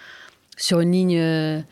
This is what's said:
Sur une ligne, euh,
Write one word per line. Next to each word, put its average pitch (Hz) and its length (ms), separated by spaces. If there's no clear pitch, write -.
Sur 175 200
une 175 120
ligne, 180 280
euh, 156 420